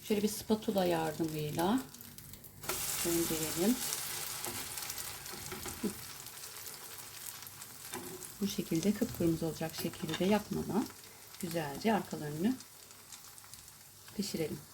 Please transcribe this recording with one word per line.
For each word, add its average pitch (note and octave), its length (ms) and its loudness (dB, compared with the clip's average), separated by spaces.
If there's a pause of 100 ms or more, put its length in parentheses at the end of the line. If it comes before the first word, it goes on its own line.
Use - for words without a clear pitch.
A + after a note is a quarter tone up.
şöyle G#3 200 4
bir G#3+ 40 4
spatula G#3 580 4
yardımıyla D#3+ 920 4 (1300)
döndürelim. E3 680 6 (4000)
Bu G3+ 60 2
şekilde F#3 460 2
kıpkırmızı E3 520 2
olacak D#3+ 300 -2
şekilde E3 500 0
yakmadan F#3+ 600 4 (540)
güzelce E3 540 2
arkalarını D#3+ 600 2 (1600)
pişirelim. D#3 440 0 (140)